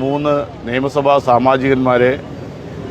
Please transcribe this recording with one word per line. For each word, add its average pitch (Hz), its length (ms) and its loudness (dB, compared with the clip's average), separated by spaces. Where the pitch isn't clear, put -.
മൂന്ന് 147 320 0
നിയമസഭാ 139 460 0
സാമാജികന്മാരെ 127 840 4